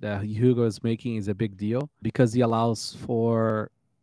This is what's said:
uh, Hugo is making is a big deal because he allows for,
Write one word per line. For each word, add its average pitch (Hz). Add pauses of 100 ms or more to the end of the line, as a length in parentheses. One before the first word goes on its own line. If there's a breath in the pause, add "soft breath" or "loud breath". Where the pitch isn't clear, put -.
uh, 104
Hugo 117
is 110
making 117
is 101
a 104
big 98
deal 113 (120)
because 117
he 123
allows 113 (120)
for, 113 (320)